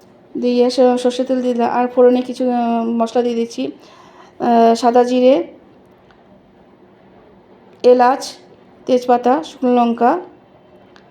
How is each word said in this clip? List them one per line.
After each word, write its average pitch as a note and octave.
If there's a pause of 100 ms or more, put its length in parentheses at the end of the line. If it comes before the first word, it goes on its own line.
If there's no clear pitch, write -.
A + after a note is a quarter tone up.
(380)
দিয়ে B3
স-, B3
সর্ষের B3+
তেল B3+
দিয়ে B3
দিলাম। A#3
আর B3
ফোড়নে B3
কিছু, B3+
আহ, A#3
মশলা A#3
দিয়ে A#3+
দিচ্ছি, A#3
আহ, -
সাদা A#3+
জিরে, B3+ (2250)
এলাচ, B3 (520)
তেজপাতা, B3
শুকনো B3
লঙ্কা, A#3+ (920)